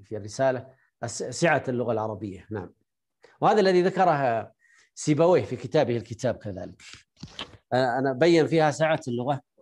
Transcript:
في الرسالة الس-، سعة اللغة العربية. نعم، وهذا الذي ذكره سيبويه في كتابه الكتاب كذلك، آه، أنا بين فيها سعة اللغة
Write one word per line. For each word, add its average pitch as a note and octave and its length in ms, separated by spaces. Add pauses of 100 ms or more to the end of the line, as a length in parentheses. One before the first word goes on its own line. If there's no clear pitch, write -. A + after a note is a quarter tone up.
في G#2+ 140
الرسالة B2 500 (360)
الس-، - 200
سعة C#3+ 440
اللغة A#2+ 240
العربية. G#2+ 600
نعم، F#2+ 220 (680)
وهذا G3+ 180
الذي F#3+ 220
ذكره D3 720 (440)
سيبويه D3+ 480
في B2 120
كتابه A#2+ 420
الكتاب A2 380
كذلك، F#2 460 (920)
آه، B2+ 260
أنا C3 140
بين D#3+ 340
فيها D#3 240
سعة B2 360
اللغة B2 340 (200)